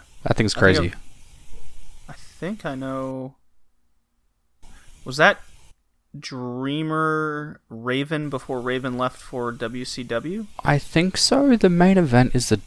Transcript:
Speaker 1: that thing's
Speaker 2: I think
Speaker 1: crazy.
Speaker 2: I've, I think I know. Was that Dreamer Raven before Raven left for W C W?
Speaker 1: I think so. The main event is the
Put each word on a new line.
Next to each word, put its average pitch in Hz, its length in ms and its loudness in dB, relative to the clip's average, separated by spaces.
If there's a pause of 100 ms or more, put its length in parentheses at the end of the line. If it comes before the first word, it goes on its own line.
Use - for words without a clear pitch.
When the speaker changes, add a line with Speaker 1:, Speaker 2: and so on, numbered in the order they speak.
(240)
Speaker 1:
that - 120 0
thing's 110 180 2
Speaker 2:
I - 60 -6
think - 0 -
Speaker 1:
crazy. 87 340 4 (1120)
Speaker 2:
I've, - 20 -16
I - 20 -14
think - 540 -10
I 143 100 -6
know. 131 580 -8 (1700)
Was 131 120 -10
that 170 240 4 (760)
Dreamer 151 1500 -4
Raven 139 600 -4
before 131 300 -6
Raven 127 360 -4
left 127 240 -4
for 120 300 -6
W 120 340 -8
C 127 200 -10
W? 143 420 -6 (160)
Speaker 1:
I 143 160 2
think 170 380 2
so. 269 400 4
The 196 140 6
main 180 280 6
event 127 360 6
is - 160 0
the 107 160 4